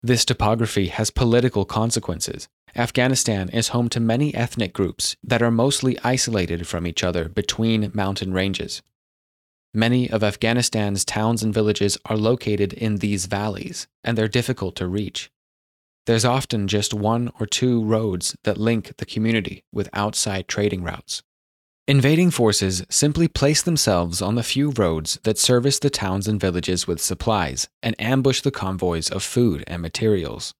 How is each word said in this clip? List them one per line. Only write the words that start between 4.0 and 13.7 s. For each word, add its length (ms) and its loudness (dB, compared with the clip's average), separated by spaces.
many 340 2
ethnic 380 -2
groups 500 -2
that 200 2
are 80 4
mostly 520 2
isolated 640 0
from 200 -4
each 180 -2
other 240 0
between 640 0
mountain 400 -2
ranges. 480 -2
Many 340 2
of 140 0
Afghanistan's 840 0
towns 380 0
and 100 0
villages 540 0
are 100 -2
located 560 0
in 240 -2
these 300 -2
valleys, 640 -6